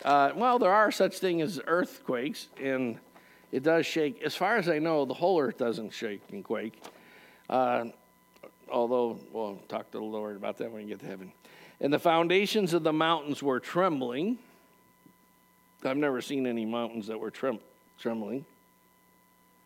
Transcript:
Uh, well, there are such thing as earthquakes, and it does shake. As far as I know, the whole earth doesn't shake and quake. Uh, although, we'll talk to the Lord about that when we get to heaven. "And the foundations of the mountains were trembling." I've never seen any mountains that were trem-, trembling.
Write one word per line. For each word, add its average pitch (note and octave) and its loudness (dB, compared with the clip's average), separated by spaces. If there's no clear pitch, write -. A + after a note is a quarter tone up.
Uh, C#3 6
well, A#3+ 2
there G3+ 4
are G#3+ 6
such F#3+ 0
thing F3 0
as D#3 -4
earthquakes, D#3+ -2
and C3 -2
it C3 -2
does D#3+ 4
shake. D3+ -2
As D3+ -4
far G3+ 2
as E3+ 0
I D#3 2
know, D#3 2
the B2+ -6
whole F3 2
earth B2+ 0
doesn't A2+ -4
shake G#2 -8
and G2+ -10
quake. A2 -6
Uh, B2 2
although, A#2+ 0
we'll G2+ -6
talk G#2+ -8
to G#2+ -8
the G#2+ -6
Lord G#2+ -8
about G#2 -8
that A#2 -8
when G#2+ -14
we G#2 -12
get G2+ -10
to - -16
heaven. F#2 -12
"And C#3 2
the C3+ 2
foundations F3 4
of E3+ 4
the D#3 4
mountains D#3 0
were C3 2
trembling." E3 0
I've C3+ 0
never C#3 0
seen C3+ -2
any A#2 -2
mountains A2+ -4
that A2 -6
were G#2+ -6
trem-, B2 -4
trembling. A2+ -4